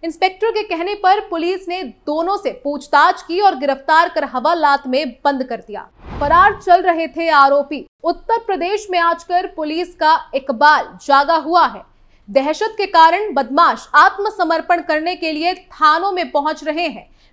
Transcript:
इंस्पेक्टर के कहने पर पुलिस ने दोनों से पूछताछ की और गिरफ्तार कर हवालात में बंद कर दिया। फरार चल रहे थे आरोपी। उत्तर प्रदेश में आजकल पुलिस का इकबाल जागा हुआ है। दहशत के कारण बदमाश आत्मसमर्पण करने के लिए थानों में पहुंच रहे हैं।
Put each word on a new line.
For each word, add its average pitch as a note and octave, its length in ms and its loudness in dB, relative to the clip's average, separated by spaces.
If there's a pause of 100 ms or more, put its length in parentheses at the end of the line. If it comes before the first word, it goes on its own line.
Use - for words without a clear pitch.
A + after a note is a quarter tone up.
इंस्पेक्टर F#4 480 -2
के G#4+ 120 -4
कहने F4+ 300 -6
पर G4+ 260 2
पुलिस F#4 480 -6
ने F4+ 160 -6
दोनों D#4+ 540 -4
से G4 260 -8
पूछताछ D4 580 -2
की E4+ 180 -6
और F#4+ 160 2
गिरफ्तार C#4+ 540 0
कर D#4 140 -4
हवालात C#4 640 0
में C4 280 -4 (100)
बंद C#4 180 0
कर A#3+ 140 -6
दिया। - 300 -16 (320)
फरार F4+ 460 4
चल F4+ 160 6
रहे E4 260 -2
थे E4 220 -4
आरोपी। C#4+ 580 2 (160)
उत्तर E4+ 340 -2
प्रदेश G#4 540 -4
में F4+ 80 0
आजकल E4 560 -2
पुलिस D#4 400 -6
का D#4+ 400 0
इकबाल C4+ 680 2
जागा C#4+ 300 2
हुआ D#4+ 300 2
है। G#3+ 160 -6 (480)
दहशत D#4 480 -2
के G4+ 80 -2
कारण F4+ 480 4
बदमाश C4+ 640 0
आत्मसमर्पण E4+ 840 2
करने E4 340 -4
के D#4+ 160 -6
लिए D#4+ 220 -2
थानों E4+ 580 0
में F4 200 -4
पहुंच D4+ 320 -4
रहे D#4 240 -4
हैं। - 220 -12 (240)